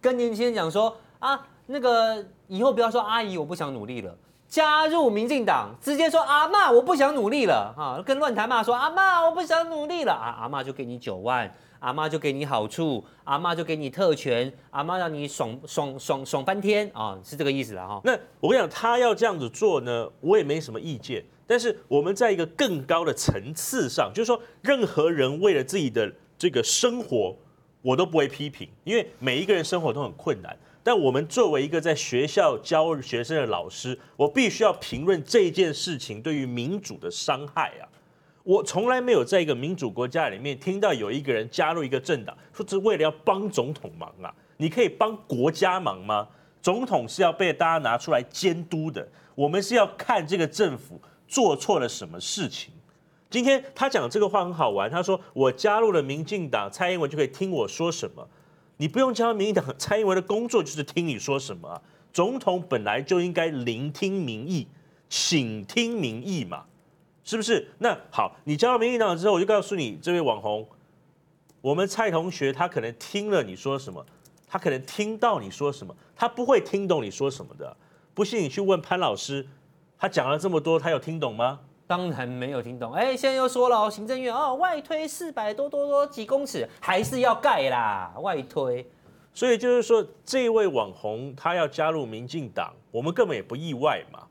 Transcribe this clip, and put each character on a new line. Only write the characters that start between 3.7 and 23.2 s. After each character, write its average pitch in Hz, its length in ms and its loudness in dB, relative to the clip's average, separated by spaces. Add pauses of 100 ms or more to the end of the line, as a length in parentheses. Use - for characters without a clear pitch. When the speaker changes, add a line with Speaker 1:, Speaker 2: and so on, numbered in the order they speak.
Speaker 1:
努 110 120 -8
力 120 160 -8
了。 87 140 -12 (340)
加 311 380 4
入 311 220 4
民 214 180 0
进 254 180 2
党， 117 360 0
直 277 160 -2
接 320 120 4
说 320 120 4
阿 294 260 4
嬷， 370 260 6
我 240 80 10
不 320 140 2
想 277 180 4
努 220 160 0
力 269 160 2
了 113 300 2
哈， 143 300 -4
跟 269 120 2
乱 285 160 0
弹 208 140 0
骂 240 160 2
说 233 100 2
阿 262 160 2
嬷， 370 360 4
我 330 40 8
不 330 140 0
想 330 260 2
努 302 180 -4
力 339 180 -4
了 190 80 4
啊， 117 260 -4
阿 110 80 -6
嬷 135 160 -4
就 135 80 -6
给 131 140 -8
你 120 120 -10
九 107 200 -6
万， 113 360 -2 (260)
阿 127 140 -4
嬷 156 140 -2
就 156 100 -4
给 147 140 -2
你 139 140 -6
好 123 200 -2
处， 135 380 -4 (220)
阿 139 120 0
嬷 170 160 -2
就 170 80 -4
给 160 140 -2
你 147 140 -6
特 175 260 2
权， 127 340 0 (200)
阿 143 120 -4
嬷 170 160 -2
让 170 160 -2
你 147 140 -6
爽， 131 380 -6
爽， 139 340 -4
爽， 135 260 -4
爽 139 200 -4
翻 196 160 0
天 208 320 2
啊， 104 280 -6
是 120 140 -16
这 147 80 -4
个 139 80 2
意 139 100 0
思 113 120 -8
啦 92 120 -10
哈。 98 200 -8
Speaker 2:
那 156 120 4 (220)
我 - 100 2
跟 254 80 6
你 247 40 6
讲， 170 80 0
他 233 280 2
要 240 160 6
这 220 120 2
样 202 120 2
子 127 120 -4
做 170 320 2
呢， 117 280 -2 (120)
我 180 160 4
也 185 80 4
没 151 160 -2
什 127 100 -12
么 110 80 -8
意 156 180 -8
见。 113 240 -8 (240)
但 240 140 4
是 226 180 -2 (120)
我 143 120 6
们 185 140 0
在 226 160 4
一 196 60 2
个 165 80 0
更 175 400 -2
高 170 180 2
的 160 100 0
层 107 400 -2